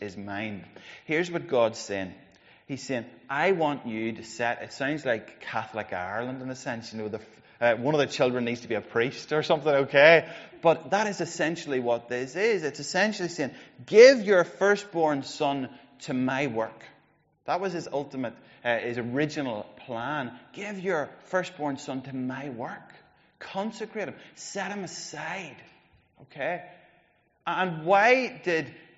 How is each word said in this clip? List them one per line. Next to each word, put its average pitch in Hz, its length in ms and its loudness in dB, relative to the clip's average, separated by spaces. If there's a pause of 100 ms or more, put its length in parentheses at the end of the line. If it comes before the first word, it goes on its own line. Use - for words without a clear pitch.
is 98 160 -10
mine.'" 101 480 -8 (400)
Here's 170 260 -2
what 170 180 -8
God's 117 300 2
saying. 95 360 -8 (520)
He's 135 160 -10
saying, 120 220 -6 (240)
"I 156 240 2
want 151 340 0
you 113 260 -4
to 110 120 -12
set," - 380 -4
it 107 100 -14
sounds 143 320 -4
like 113 360 -2
Catholic 107 520 -6
Ireland 110 480 -6
in 127 80 -10
a 127 80 -8
sense, 117 360 -10
you 110 80 -8
know, 107 80 -6
the, 107 120 -8 (400)
uh, 120 140 6
one 123 200 0
of 147 60 4
the 135 60 4
children 127 380 0
needs 120 180 -4
to - 60 -16
be 113 80 0
a 101 40 0
priest - 520 -2
or 151 100 2
something, 151 320 2
okay? 143 520 10 (360)
But 160 280 4
that 208 160 2
is 202 140 -4
essentially 156 600 -2
what 120 280 -2
this 127 260 -6
is. 196 300 0
It's 143 160 -4
essentially 190 480 -2
saying, 147 240 -4 (320)
"Give 240 380 10
your 190 200 6
firstborn 165 800 0
son 139 460 -4 (320)
to 143 140 -8
my 131 320 0
work." 110 360 -4 (640)
That 165 160 -2
was 190 120 -4
his 160 200 -8
ultimate, 131 420 -6 (300)
uh, 120 140 2
his 117 200 -4
original 127 680 -4 (200)
plan. 127 480 -6 (220)
"Give 202 260 -10
your 170 300 -2 (160)
firstborn 151 500 -4
son 131 260 -8
to 135 140 -10
my 131 320 -6
work. 139 460 -12 (440)
Consecrate 214 720 -8
him. 120 80 -12 (180)
Set 196 380 -8
him 208 100 -8
aside." 156 800 -12 (600)
Okay? 151 420 -6 (800)
And 165 380 -2
why 214 580 4
did 160 320 -2 (240)